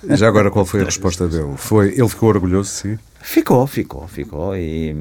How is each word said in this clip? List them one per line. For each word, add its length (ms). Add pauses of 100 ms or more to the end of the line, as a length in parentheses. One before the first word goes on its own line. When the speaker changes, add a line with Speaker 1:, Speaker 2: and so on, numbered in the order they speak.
Speaker 1:
Já 220
agora, 220
qual 160
foi 160
a 20
resposta 440
dele? 280
Foi, 320
ele 200
ficou 200
orgulhoso 420
de 60
si? 220 (240)
Speaker 2:
Ficou, 440
ficou, 420
ficou. 480
E, 440